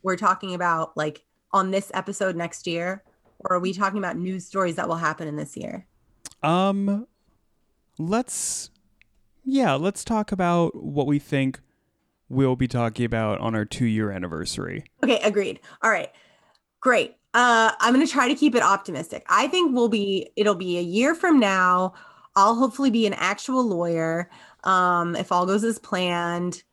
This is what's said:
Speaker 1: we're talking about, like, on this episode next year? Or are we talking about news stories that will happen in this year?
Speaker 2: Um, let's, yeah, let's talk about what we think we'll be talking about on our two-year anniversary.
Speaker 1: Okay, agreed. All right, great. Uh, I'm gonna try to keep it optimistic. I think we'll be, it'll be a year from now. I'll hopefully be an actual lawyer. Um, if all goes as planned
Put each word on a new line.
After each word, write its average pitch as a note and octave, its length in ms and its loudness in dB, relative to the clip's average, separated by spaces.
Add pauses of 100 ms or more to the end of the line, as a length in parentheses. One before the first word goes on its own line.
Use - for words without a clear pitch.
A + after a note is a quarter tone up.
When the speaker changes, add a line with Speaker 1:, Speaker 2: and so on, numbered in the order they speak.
Speaker 1:
we're F#3 140 -2
talking F#3+ 400 -2
about, E3+ 420 -2
like, D3+ 260 -6 (300)
on F#3+ 180 2
this G3 220 -2
episode F#3+ 420 -4
next E3+ 320 -8
year? F3 360 -6 (360)
Or F#3 160 -2
are F3+ 40 2
we F#3 140 -2
talking G3 260 -2
about F#3 180 -4
news F#3 280 -6
stories F3+ 300 -2
that F3+ 120 -4
will E3 100 -2
happen D#3+ 300 -4
in D3+ 100 -6
this D3+ 200 -10
year? - 300 -12 (560)
Speaker 2:
Um, G3 640 0 (880)
let's, - 720 -4 (760)
yeah, C4 300 2
let's E3 300 -2
talk G#3+ 280 -2
about F3 440 2
what C#3+ 320 -4
we D3 120 2
think C3+ 420 -2 (680)
we'll C3 280 2
be C3 100 0
talking A#2 380 -2
about A2 340 -2
on A2+ 160 -2
our G#2+ 100 0
two-year A2 460 -2
anniversary. F2+ 720 -8 (200)
Speaker 1:
Okay, A#3+ 200 2
agreed. G3+ 360 0 (220)
All A3+ 80 2
right, F#3 220 -2 (680)
great. A3+ 360 0 (180)
Uh, A3+ 460 4
I'm A#3+ 140 4
gonna C#4+ 120 6
try B3+ 220 0
to C4 80 0
keep C#4 180 4
it A#3+ 80 4
optimistic. F3 680 -2
I A3 180 2
think E4+ 260 2
we'll A#3+ 160 4
be, G3 460 -2
it'll G#3 180 2
be F3 240 -2
a F3 40 -2
year A3 340 2
from E4 240 4
now. F#3 540 2 (420)
I'll G#3 200 6
hopefully C4 360 2
be A3 160 2
an F#3+ 60 0
actual B3 500 -2
lawyer. E3+ 680 -2 (360)
Um, F3 500 2
if - 160 -4
all F3+ 140 2
goes G3+ 180 0
as A3+ 160 -2
planned F3 920 -4